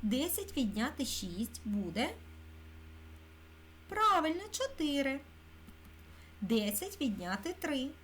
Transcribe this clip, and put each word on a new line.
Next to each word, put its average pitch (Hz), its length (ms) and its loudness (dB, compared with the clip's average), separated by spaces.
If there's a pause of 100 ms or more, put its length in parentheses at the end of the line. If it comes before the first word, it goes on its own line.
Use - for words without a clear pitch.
Десять 277 540 2
відняти 247 480 2
шість 196 600 -4
буде, 202 500 0 (1700)
правильно, 370 600 6
чотири. 285 720 2 (1200)
Десять 214 600 2
відняти 196 520 0
три. 277 360 0 (160)